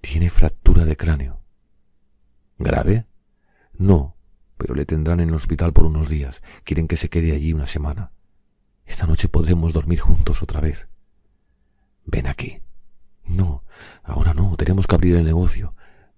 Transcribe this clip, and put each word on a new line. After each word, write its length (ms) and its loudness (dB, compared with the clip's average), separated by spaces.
Tiene 300 -2
fractura 540 6
de 120 -2
cráneo. 460 -4
¿Grave? 480 -2
No, 440 2
pero 180 -8
le 120 -4
tendrán 340 -2
en 100 -2
el 40 -4
hospital 380 -4
por 120 8
unos 240 0
días. 340 -8
Quieren 240 -4
que 100 -4
se 120 -6
quede 240 -2
allí 200 -4
una 140 -4
semana. 460 -8
Esta 220 -6
noche 220 2
podremos 440 2
dormir 280 -2
juntos 420 4
otra 180 -6
vez. 280 -4
Ven 220 -4
aquí. 360 -8
No, 400 -2
ahora 280 0
no, 240 0
tenemos 300 0
que 80 4
abrir 220 2
el 80 2
negocio. 500 -2